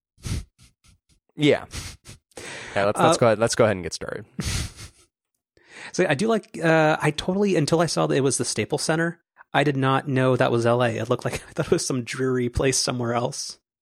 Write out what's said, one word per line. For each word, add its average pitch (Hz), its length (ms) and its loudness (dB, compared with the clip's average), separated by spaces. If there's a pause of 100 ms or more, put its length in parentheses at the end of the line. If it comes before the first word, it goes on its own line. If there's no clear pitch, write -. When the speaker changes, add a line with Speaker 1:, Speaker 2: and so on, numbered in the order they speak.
(1400)
Speaker 1:
Yeah. 147 300 2 (1080)
Yeah, 101 120 0
let's, 107 120 -2
let's 165 180 4
Speaker 2:
Uh, - 40 0
Speaker 1:
go 123 60 4
ahead, 110 120 4
let's 117 160 0
go 123 100 4
ahead 104 120 2
and 90 80 -6
get 95 80 -8
started. - 320 -10 (140)
Speaker 2:
<laughs> - 260 -4 (1300)
So 180 140 0
I 151 80 2
do 185 140 -2
like, - 340 -2
uh, 160 380 4
I 151 120 0
totally, 190 440 0
until 160 240 2
I 170 60 2
saw 160 200 0
that 151 80 0
it 139 60 4
was 135 160 2
the 123 80 -2
Staples - 380 -2
Center, 165 380 -2 (340)
I 139 100 2
did 143 120 0
not 135 300 0
know 131 300 2
that 127 160 2
was 117 140 2
L 120 180 4
A. 120 60 2
It 113 180 -4
looked 123 160 -2
like, 135 100 -4
<laughs> - 140 -10
I - 40 -20
thought - 140 -4
it - 60 2
was 175 140 0
some 127 180 -2
dreary 127 460 -2
place 135 260 0
somewhere 120 380 -2
else. 120 440 -6 (240)